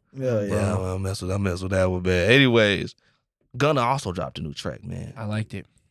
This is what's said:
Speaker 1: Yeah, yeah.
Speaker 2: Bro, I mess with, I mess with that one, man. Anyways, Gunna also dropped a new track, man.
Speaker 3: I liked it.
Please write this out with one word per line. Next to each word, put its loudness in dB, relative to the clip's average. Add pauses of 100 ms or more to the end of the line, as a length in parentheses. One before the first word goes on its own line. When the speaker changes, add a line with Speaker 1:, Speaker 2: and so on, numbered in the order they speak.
(120)
Speaker 1:
Yeah, -2
yeah. 0
Speaker 2:
Bro, -2
I -4
mess -4
with, -4
I -2
mess -2
with -4
that 2
one, -2
man. 2
Anyways, 4 (600)
Gunna 2
also -2
dropped -6
a -8
new -8
track, -10
man. -12
Speaker 3:
I -10
liked -4
it. -12 (240)